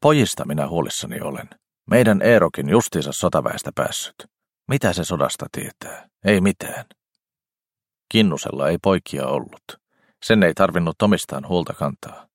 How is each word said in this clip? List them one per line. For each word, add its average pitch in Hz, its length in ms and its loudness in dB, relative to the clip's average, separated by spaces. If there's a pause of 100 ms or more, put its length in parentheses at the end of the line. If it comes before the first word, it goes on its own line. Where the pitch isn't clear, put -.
Pojista 143 440 2
minä 71 220 -4
huolissani - 540 -6
olen. - 280 -10 (400)
Meidän 110 320 4
Eerokin 87 480 4
justiinsa 82 440 0
sotaväestä - 600 -2
päässyt. - 400 -6 (520)
Mitä 127 260 0
se 85 100 -4
sodasta 78 480 -4
tietää? - 580 -14 (160)
Ei 196 160 4
mitään." - 440 -4 (1300)
Kinnusella 73 580 0
ei 82 120 0
poikia 82 460 0
ollut. - 360 -6 (600)
Sen 104 180 4
ei 82 100 4
tarvinnut 85 480 0
omistaan 87 460 0
huolta 87 260 -2
kantaa. - 600 -10